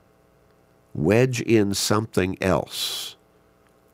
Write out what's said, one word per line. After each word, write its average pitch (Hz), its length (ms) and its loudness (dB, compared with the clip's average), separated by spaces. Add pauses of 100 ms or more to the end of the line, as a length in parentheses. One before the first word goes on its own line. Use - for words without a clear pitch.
(960)
wedge 117 460 2
in 101 340 2
something 104 680 -2
else - 760 -4 (760)